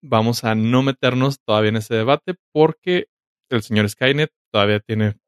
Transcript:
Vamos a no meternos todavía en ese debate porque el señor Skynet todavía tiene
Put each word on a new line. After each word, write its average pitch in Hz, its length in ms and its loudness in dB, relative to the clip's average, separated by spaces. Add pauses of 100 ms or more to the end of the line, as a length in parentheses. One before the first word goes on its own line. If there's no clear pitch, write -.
Vamos 120 420 0
a 110 100 0
no 113 280 0
meternos 131 600 -2
todavía 107 280 2
en 110 60 -4
ese 110 180 -6
debate 139 420 -2 (160)
porque 160 560 0 (420)
el 113 120 0
señor 104 260 0
Skynet 139 420 -2 (220)
todavía 104 280 2
tiene 107 480 -4